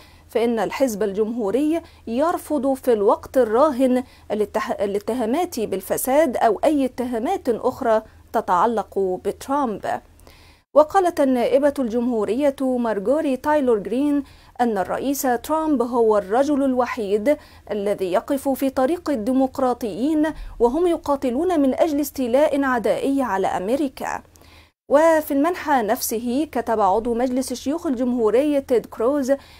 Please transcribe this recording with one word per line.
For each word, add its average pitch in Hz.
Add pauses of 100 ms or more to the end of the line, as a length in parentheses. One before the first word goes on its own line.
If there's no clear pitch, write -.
(300)
فإن 233
الحزب 208
الجمهوري 226 (260)
يرفض 285
في 262
الوقت 220
الراهن 254 (280)
الاتح-، 214
الاتهامات 226
بالفساد 220
أو 226
أي 277
اتهامات 254
أخرى 226 (320)
تتعلق 208 (260)
بترامب. 214 (720)
وقالت 339
النائبة 262
الجمهورية 240
مارجوري 254
تايلور 262
جرين 269 (380)
أن 233
الرئيس 202 (160)
ترامب 311
هو 233
الرجل 262
الوحيد 240 (340)
الذي 196
يقف 269
في 269
طريق 285
الديمقراطيين، 262 (340)
وهم 262
يقاتلون 302
من 262
أجل 294
استيلاء 277
عدائي 269
على 190
أمريكا. 233 (680)
وفي 311
المنحى 294
نفسه، 240
كتب 226
عضو 214
مجلس 254
الشيوخ 294
الجمهوري 254
تيد 240
كروز 262 (260)